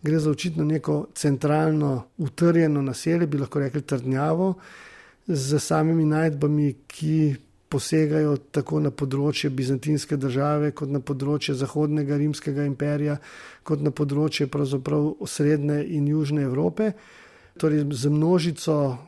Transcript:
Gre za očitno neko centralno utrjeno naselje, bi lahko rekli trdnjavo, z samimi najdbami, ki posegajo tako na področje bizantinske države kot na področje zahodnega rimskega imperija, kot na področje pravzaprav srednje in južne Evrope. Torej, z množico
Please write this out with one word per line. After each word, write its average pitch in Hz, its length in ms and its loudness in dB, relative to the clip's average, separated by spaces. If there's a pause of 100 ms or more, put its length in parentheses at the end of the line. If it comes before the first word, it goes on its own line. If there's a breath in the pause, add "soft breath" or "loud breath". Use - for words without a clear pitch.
Gre 156 180 2
za 151 120 2
očitno 156 340 -2
neko 151 300 0 (180)
centralno 151 920 0 (100)
utrjeno 165 640 2
naselje, 160 460 0
bi 147 100 -2
lahko 139 240 -2
rekli 139 200 -2
trdnjavo, 143 720 0 (760 loud breath)
z 143 320 0
samimi 160 500 2
najdbami, 151 640 2 (140)
ki 156 480 0 (340)
posegajo 151 680 2 (200)
tako 151 240 -2
na 147 80 2
področje 139 640 -2
bizantinske 139 640 -2
države 143 560 0
kot 139 160 -8
na 139 160 -2
področje 143 560 -2
zahodnega 147 560 0
rimskega 147 480 -2
imperija, 147 540 -2 (420 loud breath)
kot 147 240 -2
na 139 80 0
področje 147 560 0
pravzaprav 143 640 0 (180)
srednje 147 540 0 (100)
in 143 160 2
južne 147 400 0
Evrope. 170 460 0 (680 loud breath)
Torej, 151 320 2
z 131 160 0
množico 156 720 2 (280)